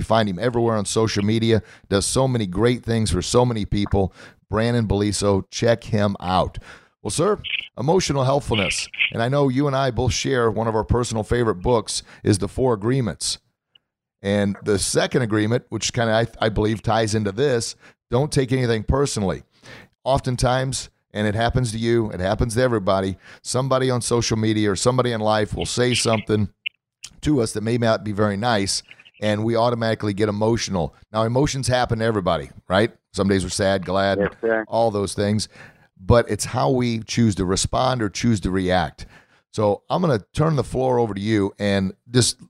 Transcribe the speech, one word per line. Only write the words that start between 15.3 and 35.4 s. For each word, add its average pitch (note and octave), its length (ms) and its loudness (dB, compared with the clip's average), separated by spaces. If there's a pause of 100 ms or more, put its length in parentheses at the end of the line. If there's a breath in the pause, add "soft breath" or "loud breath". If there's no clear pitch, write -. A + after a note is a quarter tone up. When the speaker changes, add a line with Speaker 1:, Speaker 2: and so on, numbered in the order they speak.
Speaker 1:
which - 240 -6
kinda, A#2 180 0
I, A2+ 340 0
I A2 40 0
believe, G#2+ 320 -2
ties A2 320 0
into G#2+ 180 -2
this, A#2+ 440 -2 (340 loud breath)
don't C3+ 220 0
take C3+ 200 0
anything A#2 320 0
personally. G#2 600 -2 (600 loud breath)
Oftentimes, C3 840 0 (240)
and G#2 140 0
it G2+ 80 0
happens A#2 380 0
to A2+ 40 -6
you, A#2 340 2
it F2+ 100 -8
happens G#2+ 340 0
to B2 60 2
everybody, G2 560 2 (240 loud breath)
somebody C3 480 0
on B2 100 0
social A#2 380 0
media G#2+ 340 2
or F#2 60 -2
somebody B2 340 2
in A2+ 80 -2
life G#2+ 340 0
will F2+ 120 -4
say B2 280 0
something G#2+ 540 0 (720)
to D3+ 220 2
us A2 100 -2
that G#2+ 100 -6
may A2+ 160 0
not A2+ 280 0
be G#2 80 -4
very G2+ 240 0
nice, G#2 440 0 (380 loud breath)
and G#2+ 240 0
we A2+ 140 0
automatically A2+ 560 0
get G#2+ 160 0
emotional. G#2 640 -2 (160 soft breath)
Now, A2 120 -2
emotions B2+ 440 0
happen B2 320 0
to A2 60 0
everybody, F2+ 440 0 (200)
right? G2 240 2 (180)
Some G2 160 0
days G2 160 2
we're F2+ 60 -6
sad, F#2+ 360 0
glad, G2 340 0
Speaker 2:
Yes, G2 200 0
sir. A2+ 300 0
Speaker 1:
all A2+ 200 0
those G2+ 240 -2
things. G#2 360 0 (500 loud breath)